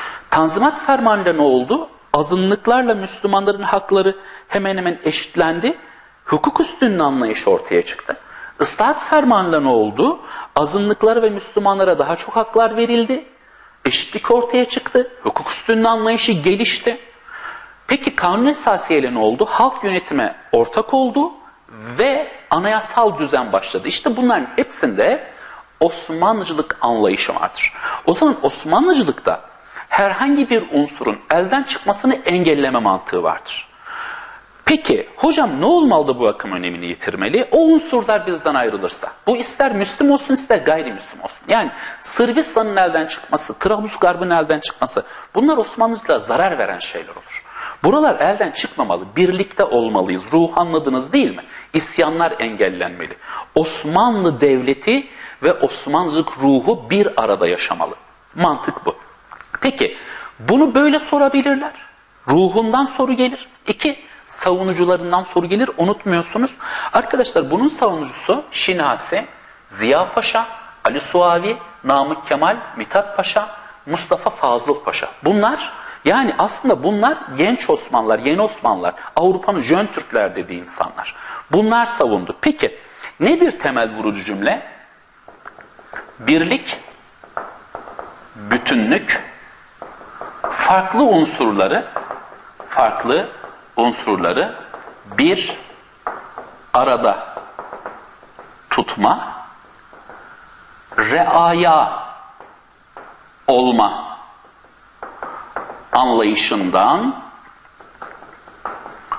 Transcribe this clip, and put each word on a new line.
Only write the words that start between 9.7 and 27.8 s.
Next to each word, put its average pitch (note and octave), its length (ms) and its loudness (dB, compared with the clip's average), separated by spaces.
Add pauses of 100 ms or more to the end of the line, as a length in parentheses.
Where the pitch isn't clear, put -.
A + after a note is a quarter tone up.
Azınlıklara G3+ 640 2
ve A3 80 4
Müslümanlara G3 680 0
daha D3 180 0
çok - 200 -6
haklar A3 400 2
verildi. A#3 480 0 (600)
Eşitlik - 460 -4
ortaya B3 340 4
çıktı, B3+ 480 0 (100)
hukuk - 280 -2
üstünlüğü A3+ 380 2
anlayışı A3+ 440 2
gelişti. G3+ 640 0 (880)
Peki C#4 300 0
kanun G3 300 2
esasiyeyle E3+ 680 2
ne A#2 40 -2
oldu? A2 320 2
Halk B3+ 340 2
yönetime D#3 500 -2 (180)
ortak A3 420 2
oldu C4+ 380 2 (380)
ve D#3 640 -2 (180)
anayasal G#3 680 0
düzen C3 340 0
başladı. G2 360 -2
İşte - 280 -2
bunların A#3+ 300 2 (100)
hepsinde D3 720 0 (500)
Osmanlıcılık E3 1000 -2
anlayışı G#2+ 540 0
vardır. - 380 -4 (340)